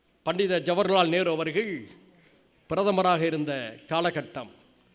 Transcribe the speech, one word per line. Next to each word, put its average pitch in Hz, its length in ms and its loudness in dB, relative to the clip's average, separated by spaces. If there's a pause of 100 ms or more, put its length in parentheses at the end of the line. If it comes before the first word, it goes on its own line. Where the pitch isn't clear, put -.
(240)
பண்டித 180 360 0
ஜவஹர்லால் 180 480 2
நேரு 175 240 2
அவர்கள் 160 540 -4 (880)
பிரதமராக 185 480 2
இருந்த 147 540 -4 (140)
காலகட்டம். 151 640 -4 (440)